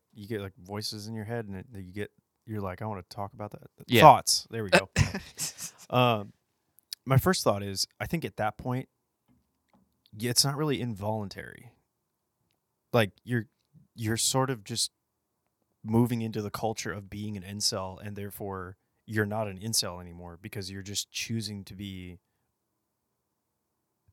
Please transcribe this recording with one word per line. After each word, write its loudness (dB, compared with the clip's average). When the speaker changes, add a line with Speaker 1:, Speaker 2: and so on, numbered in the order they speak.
Speaker 1:
you -14
get, -4
like, -8
voices -8
in -8
your -6
head, -4
and -8
it, -10
you -12
get, -6
you're -6
like, -6
"I -4
wanna -6
talk -8
about -10
that." -16
Speaker 2:
Yeah. 8
Speaker 1:
Thoughts. 8
There -4
we -4
go. 6
Speaker 2:
<laughs> 6
Speaker 1:
Um, 4
my 4
first 4
thought 2
is, -2
I -2
think -2
at -8
that -2
point, -4
y-, -2
it's 4
not 2
really 2
involuntary. -4
Like, 6
you're, 0
you're 0
sort 4
of -6
just -2
moving 4
into -2
the -4
culture -2
of -10
being -6
an -10
incel, -4
and -8
therefore -8
you're 2
not -2
an -8
incel -2
anymore -14
because -10
you're -8
just -6
choosing -4
to -16
be -12